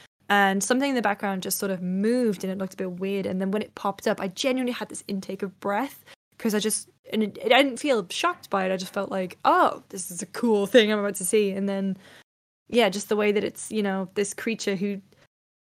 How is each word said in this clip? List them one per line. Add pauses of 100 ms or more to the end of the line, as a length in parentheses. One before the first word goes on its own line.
(300)
And
something
in
the
background
just
sort
of
moved,
and
it
looked
a
bit
weird.
And
then
when
it
popped
up,
I
genuinely
had
this
intake
of
breath, (340)
'cause
I
just, (220)
and
it,
I
didn't
feel
shocked
by
it.
I
just
felt
like,
"Oh,
this
is
a
cool
thing
I'm
about
to
see."
And
then, (720)
yeah,
just
the
way
that
it's,
you
know,
this
creature
who, (720)